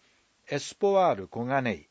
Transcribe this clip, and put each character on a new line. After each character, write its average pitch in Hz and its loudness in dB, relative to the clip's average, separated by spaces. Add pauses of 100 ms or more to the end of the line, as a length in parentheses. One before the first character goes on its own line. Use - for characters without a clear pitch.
(500)
エ 143 -2
ス - -12
ポ 196 2
ワ 185 4
ー - -4
ル 95 -8
小 117 -8
金 127 0
井 - -12